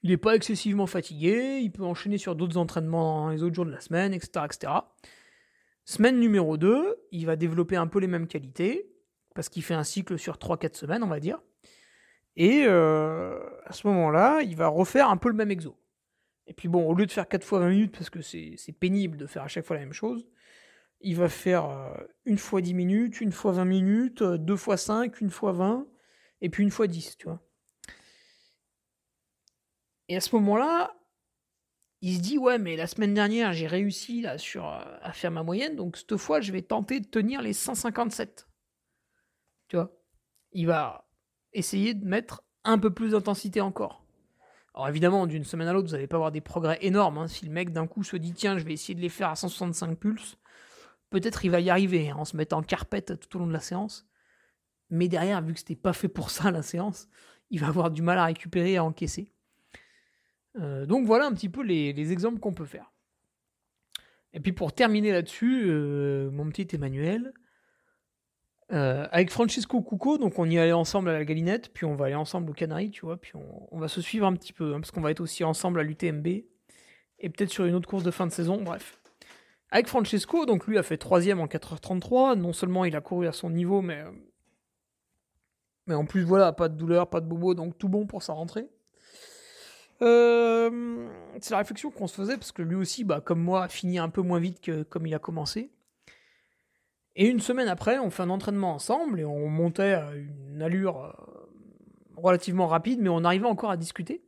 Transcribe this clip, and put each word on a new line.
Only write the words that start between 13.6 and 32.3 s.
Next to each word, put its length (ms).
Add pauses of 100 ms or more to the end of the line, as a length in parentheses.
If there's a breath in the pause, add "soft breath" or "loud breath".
à 80
ce 140
moment-là, 520
il 160
va 120
refaire 420
un 80
peu 100
le 60
même 160
exo. 280 (680)
Et 80
puis 140
bon, 200
au 60
lieu 100
de 80
faire 160
quatre 160
fois 140
vingt 100
minutes, 240
parce 160
que 140
c'est, 340
c'est 160
pénible 460
de 80
faire 160
à 60
chaque 180
fois 100
la 60
même 100
chose, 340 (760 soft breath)
il 140
va 120
faire, 420
euh, 240 (300)
une 140
fois 220
dix 140
minutes, 460
une 120
fois 200
vingt 120
minutes, 580
euh, 140
deux 200
fois 200
cinq, 440
une 100
fois 220
vingt, 340 (540 soft breath)
et 100
puis 120
une 80
fois 160
dix, 300
tu 100
vois. 140 (2750 loud breath)
Et 80
à 40
ce 160
moment-là, 580 (1080)
il 140
se 40
dit, « 180